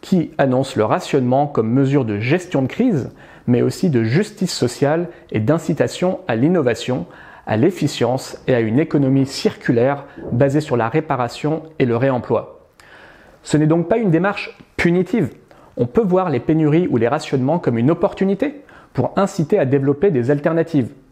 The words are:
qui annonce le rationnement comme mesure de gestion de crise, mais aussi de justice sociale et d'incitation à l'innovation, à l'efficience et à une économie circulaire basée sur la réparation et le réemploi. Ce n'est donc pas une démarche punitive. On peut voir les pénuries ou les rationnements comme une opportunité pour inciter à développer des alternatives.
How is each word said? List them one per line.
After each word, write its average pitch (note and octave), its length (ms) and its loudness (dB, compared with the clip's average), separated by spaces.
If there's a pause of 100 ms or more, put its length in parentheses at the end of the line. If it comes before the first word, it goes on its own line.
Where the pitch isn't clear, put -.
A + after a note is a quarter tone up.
qui - 380 0
annonce C3 360 0
le G#2+ 80 2
rationnement C3+ 600 0
comme B2+ 240 -2
mesure C3+ 340 2
de G#2+ 140 -2
gestion C3 460 -2
de C3 40 -2
crise, G#3+ 440 0 (340)
mais A#2+ 160 4
aussi B2+ 300 0
de A#2 120 2
justice F3 480 -2
sociale D3 560 0 (240)
et A2 80 -2
d'incitation D#3 880 -2
à A#2+ 80 0
l'innovation, C3+ 720 0 (400)
à A2 120 -2
l'efficience C3 880 0
et C3 80 4
à A#2+ 40 2
une A2+ 200 2
économie C#3 480 2
circulaire C3+ 760 -2 (260)
basée C#3 300 2
sur C#3+ 140 -4
la A2+ 140 0
réparation D3 720 -4 (160)
et C3+ 80 2
le A#2 100 0
réemploi. A#2+ 720 -2 (760)
Ce - 120 -2
n'est D3+ 120 4
donc E3+ 200 2
pas A3+ 100 2
une A3 140 0
démarche F#3 460 -2 (180)
punitive. F3 540 0 (480)
On B2 80 0
peut A3+ 180 0
voir F3+ 280 2
les B2+ 80 0
pénuries D#3+ 500 2
ou - 80 0
les A2+ 100 2
rationnements C#3+ 520 0
comme B2+ 180 -2
une B2 140 4
opportunité G3 720 -2 (300)
pour - 220 -2
inciter F#3 440 0
à D3 60 2
développer C#3 440 2
des B2 220 0
alternatives. D#3 580 0 (220)